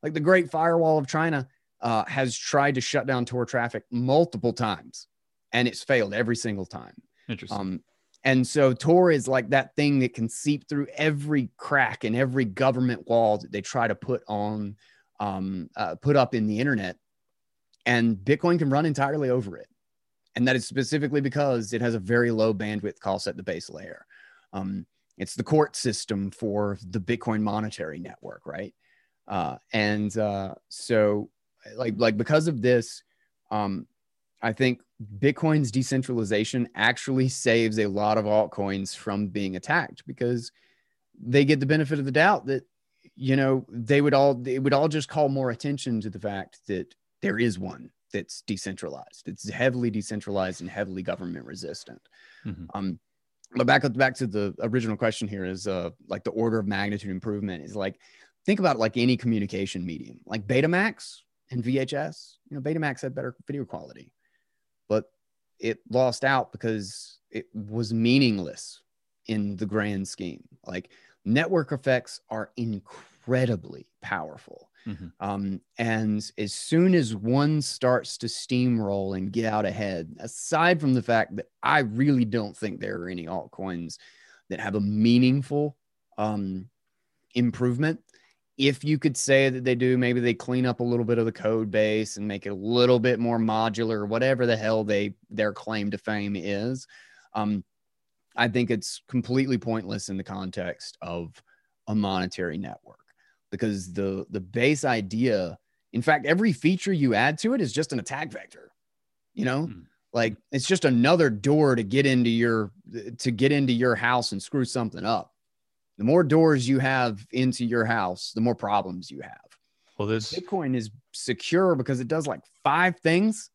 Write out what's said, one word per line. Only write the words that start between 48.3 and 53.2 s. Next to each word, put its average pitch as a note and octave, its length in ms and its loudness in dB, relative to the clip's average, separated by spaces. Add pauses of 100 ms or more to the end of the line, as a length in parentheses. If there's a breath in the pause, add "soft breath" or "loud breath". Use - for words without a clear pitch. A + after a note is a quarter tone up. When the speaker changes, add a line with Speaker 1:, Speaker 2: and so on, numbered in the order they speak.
Speaker 1:
decentralized. F#2+ 840 -8
It's - 220 -12
heavily B2 420 0
decentralized G2+ 720 -4
and F2 100 -10
heavily F#2+ 320 -8
government F2 440 -8
resistant. D2 540 -14 (440 soft breath)
Speaker 2:
Mm-hmm. F2 300 -10
Speaker 1:
Um, G2 260 -6 (540)